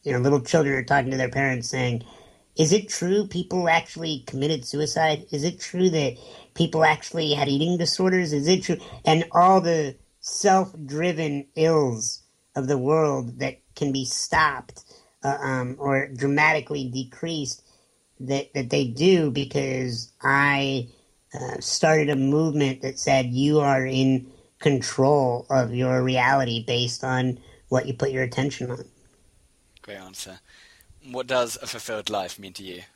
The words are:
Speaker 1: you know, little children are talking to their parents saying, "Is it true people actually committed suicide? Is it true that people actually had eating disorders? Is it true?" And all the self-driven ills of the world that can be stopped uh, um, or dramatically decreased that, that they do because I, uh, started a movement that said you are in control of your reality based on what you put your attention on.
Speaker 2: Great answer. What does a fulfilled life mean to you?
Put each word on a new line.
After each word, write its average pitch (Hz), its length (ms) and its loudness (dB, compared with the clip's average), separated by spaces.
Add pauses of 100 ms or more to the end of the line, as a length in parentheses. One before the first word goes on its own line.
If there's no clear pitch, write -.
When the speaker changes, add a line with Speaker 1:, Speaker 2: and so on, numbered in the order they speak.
Speaker 1:
you 139 100 -4
know, 123 60 0
little 139 220 4
children 139 340 2
are 131 80 -2
talking 135 300 2
to 131 40 -4
their 131 120 -2
parents 131 400 -2
saying, 123 340 -2 (540)
"Is 160 160 4
it 208 160 2
true 196 400 -2
people 180 400 -4
actually 160 580 -2
committed 139 400 -4
suicide? 151 640 -2
Is 147 140 -4
it 175 160 -4
true 180 300 0
that 143 260 -2 (380)
people 160 280 2
actually 156 520 0
had 143 140 0
eating 160 300 0
disorders? 180 540 0
Is 147 160 0
it 185 160 2
true?" 175 140 -2 (260)
And 160 260 2
all 185 300 6
the 160 340 0 (260)
self-driven 160 1300 0
ills 147 680 2 (340)
of 135 100 -2
the 139 120 0
world 135 600 0
that 135 200 -6 (180)
can 143 160 -2
be 131 120 -2
stopped 143 760 -2 (420)
uh, 139 160 -2
um, 131 380 -4
or 139 300 -2
dramatically 143 800 0
decreased 135 720 -8 (580)
that, 139 340 -4
that 131 160 -4
they 143 160 0
do 156 440 4
because 131 840 -4 (100)
I, 139 680 2 (460)
uh, - 260 -8
started 156 500 2
a 143 60 2
movement 143 680 2
that 135 160 -6
said 135 280 2
you 143 340 2
are 135 260 2
in 131 440 2 (280)
control 135 920 2
of 123 240 2
your 127 280 2
reality 127 600 2
based 120 380 -2
on 127 360 -2 (300)
what 131 180 0
you 127 80 -6
put 139 160 -2
your 131 120 -2
attention 131 480 -4
on. 120 140 -10 (960)
Speaker 2:
Great 101 180 -16
answer. 95 400 -16 (720)
What 127 160 -8
does 123 340 0
a - 60 -14
fulfilled 107 440 -8
life 98 280 -6
mean 95 140 -18
to 98 100 -16
you? 90 200 -14 (140)